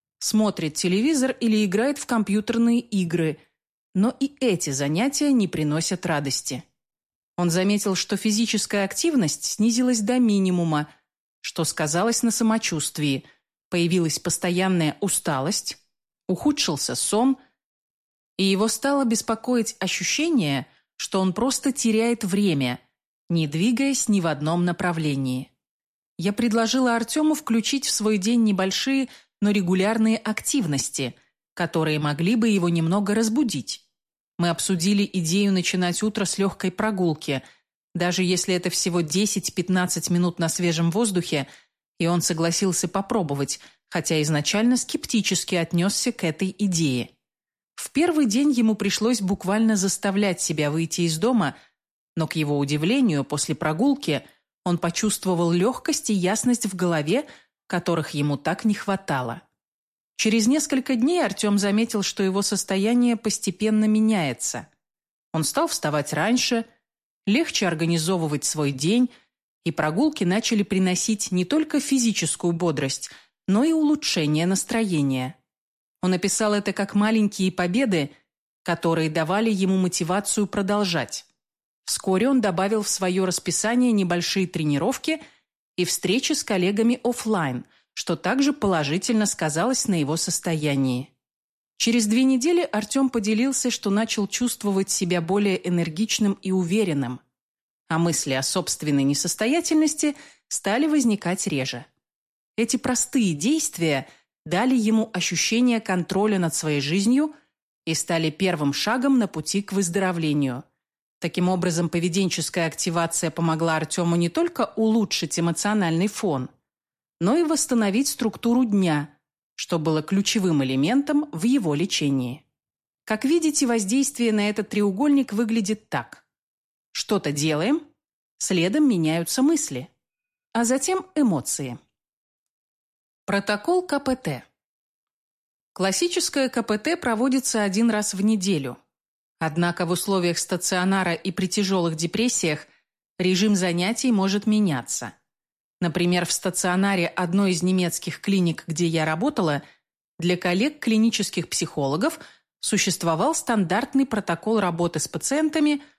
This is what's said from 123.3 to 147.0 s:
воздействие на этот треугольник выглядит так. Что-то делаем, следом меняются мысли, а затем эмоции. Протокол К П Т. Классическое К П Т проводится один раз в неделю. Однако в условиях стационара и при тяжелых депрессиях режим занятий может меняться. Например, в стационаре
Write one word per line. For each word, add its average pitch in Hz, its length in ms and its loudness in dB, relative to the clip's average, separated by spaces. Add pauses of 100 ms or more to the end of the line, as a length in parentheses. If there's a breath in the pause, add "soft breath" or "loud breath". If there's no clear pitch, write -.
воздействие 233 640 0
на 208 160 2
этот 208 200 -4
треугольник 214 640 2
выглядит 214 560 -2
так. - 360 -8 (680)
Что-то 185 400 -2
делаем, 160 500 0 (560)
следом 202 500 2
меняются 170 540 2
мысли, 269 480 0 (640)
а 233 120 0
затем 311 400 0 (120)
эмоции. 151 640 0 (1500)
Протокол 208 560 0
К 294 160 -2
П 269 160 -2
Т. 143 300 -8 (1300)
Классическое 269 760 0
К 240 140 -2
П 214 160 -2
Т 320 180 -2
проводится 247 680 0
один 208 260 2
раз 214 240 -2
в 190 80 -4
неделю. 185 560 0 (640)
Однако 170 460 0
в 170 60 -2
условиях 175 460 0
стационара 180 760 0
и - 160 -6
при 185 160 -2
тяжелых 185 480 0
депрессиях 170 720 -2 (520 soft breath)
режим 185 360 2
занятий 185 560 0
может 196 360 0
меняться. 180 640 0 (680)
Например, 175 460 0
в - 60 -4
стационаре 185 760 0